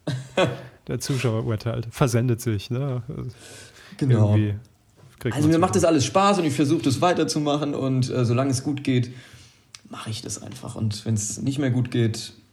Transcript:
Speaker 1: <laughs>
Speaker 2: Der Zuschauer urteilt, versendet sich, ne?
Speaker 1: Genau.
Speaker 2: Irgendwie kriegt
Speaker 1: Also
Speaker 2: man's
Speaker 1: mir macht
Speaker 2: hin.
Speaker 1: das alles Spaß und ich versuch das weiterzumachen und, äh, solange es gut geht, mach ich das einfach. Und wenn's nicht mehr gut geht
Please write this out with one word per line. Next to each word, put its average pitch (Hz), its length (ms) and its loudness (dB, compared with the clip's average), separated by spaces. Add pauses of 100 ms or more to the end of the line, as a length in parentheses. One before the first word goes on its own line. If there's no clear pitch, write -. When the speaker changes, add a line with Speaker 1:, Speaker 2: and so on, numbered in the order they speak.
(360)
Speaker 1:
<laughs> 185 120 2 (400)
Speaker 2:
Der 131 100 -2
Zuschauer 123 480 -2
urteilt, 113 460 -4
versendet 120 480 2
sich, 107 300 -4
ne? 123 320 -4 (960)
Speaker 1:
Genau. 107 360 4
Speaker 2:
Irgendwie 104 200 2 (680)
kriegt 120 160 -2
Speaker 1:
Also 151 100 2
Speaker 2:
man's 165 100 6
Speaker 1:
mir 165 40 4
macht 190 140 2
Speaker 2:
hin. 180 80 4
Speaker 1:
das 170 60 6
alles 151 160 4
Spaß 196 360 4
und 165 40 0
ich 139 100 0
versuch 147 280 2
das 139 180 2
weiterzumachen 151 720 0
und, 131 360 0
äh, 123 140 0
solange 123 260 2
es 127 140 -2
gut 147 180 -4
geht, 127 300 0 (760)
mach - 200 -14
ich 110 140 -8
das - 200 -10
einfach. - 320 -12
Und 104 320 -4
wenn's 107 340 -2
nicht 135 200 -2
mehr 135 100 0
gut 120 220 0
geht 113 400 0 (200)